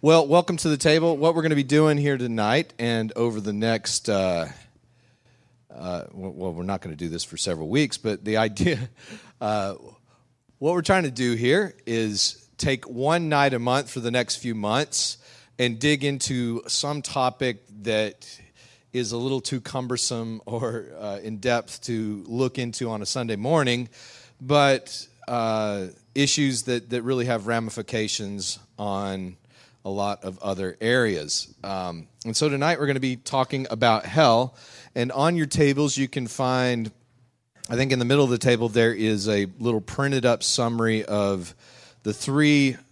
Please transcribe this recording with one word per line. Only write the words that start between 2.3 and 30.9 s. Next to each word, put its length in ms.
and 380
over 240
the 140
next, 560
uh, 400
uh, 340
w-, 220
well, 220
we're 120
not 180
gonna 160
do 100
this 160
for 140
several 320
weeks, 260
but 300
the 100
idea, 540
<laughs> 260
uh, 360
what 140
we're 80
trying 220
to 60
do 260
here 380
is 720
take 280
one 440
night 240
a 60
month 320
for 100
the 100
next 240
few 180
months 640
and 220
dig 240
into 640
some 340
topic 640
that 440
is 220
a 40
little 220
too 220
cumbersome 840
or, 420
uh, 240
in 140
depth 460
to 440
look 320
into 300
on 120
a 40
Sunday 320
morning, 500
but, 680
uh, 560
issues 500
that, 260
that 140
really 200
have 240
ramifications 1120
on 600
a 40
lot 340
of 160
other 400
areas. 720